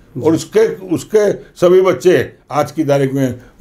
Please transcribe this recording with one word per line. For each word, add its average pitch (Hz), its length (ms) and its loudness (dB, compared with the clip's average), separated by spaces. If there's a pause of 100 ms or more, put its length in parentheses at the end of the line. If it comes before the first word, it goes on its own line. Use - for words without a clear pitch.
(220)
और 160 120 2
उसके, 202 320 0 (280)
उसके 202 380 0
सभी 185 480 0
बच्चे 170 520 0 (180)
आज 147 200 -2
की 156 140 -4
तारीख 139 300 0
में 131 260 -4 (200)